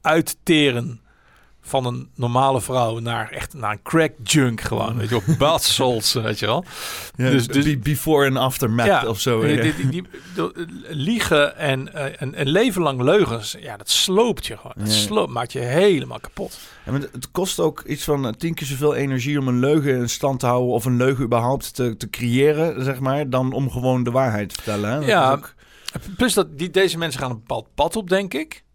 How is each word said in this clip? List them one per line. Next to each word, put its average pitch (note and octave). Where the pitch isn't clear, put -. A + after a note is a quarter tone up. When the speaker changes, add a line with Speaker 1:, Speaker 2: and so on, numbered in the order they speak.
Speaker 1:
uitteren D3+
van C3
een B2
normale B2+
vrouw A#2
naar A#2
echt, -
naar G#2+
een G#2
crack D#3+
junk B2
gewoon, A2+
weet G#2+
je A#2
wel. D#3+
Speaker 2:
<laughs> -
Speaker 1:
Bath D3+
salts, B2
weet A2
je -
wel. C3+
Speaker 2:
Ja, B2+
Speaker 1:
Dus, B2+
dus C#3
Speaker 2:
be-, D3+
before C#3+
and C3+
aftermath A#2+
Speaker 1:
Ja, C#3+
Speaker 2:
of A2
zo, A#2
Speaker 1:
die, A2+
Speaker 2:
ja. A#2
Speaker 1:
die, A2
die, C3
die, F3
de, -
liegen D#3
en, C3+
eh, D3
een, -
een C3+
leven F#3
lang C3+
leugens, B2
ja, A2+
dat -
sloopt G3
je A2+
gewoon. -
Dat G#2
Speaker 2:
Ja. G#3+
Speaker 1:
sloopt, G3+
maakt A#2+
je C3
helemaal B2+
kapot. -
Speaker 2:
Ja, -
maar C#3
het, C#3
het B2+
kost F#3+
ook D3+
iets D3
van, C#3+
eh, A#2
tien E3
keer D3+
zoveel C#3
energie C3+
om C3+
een B2
leugen C#3
in A#2+
stand C3+
te C3+
houden B2
of A2+
een B2+
leugen C3
überhaupt A#2+
te, A#2+
te -
creëren, C3+
zeg C3
maar, C3+
dan C3
om C3+
gewoon B2+
de A#2+
waarheid A2+
te -
vertellen, G#2
hè? B2+
Dat D3+
Speaker 1:
Ja, D#3+
Speaker 2:
is C#3+
ook -
Speaker 1:
plus B3
dat D#3+
die, E3+
deze E3+
mensen D3+
gaan C3
een A#2
bepaald A2
pad D#3
op, G3
denk F#3+
ik. D#4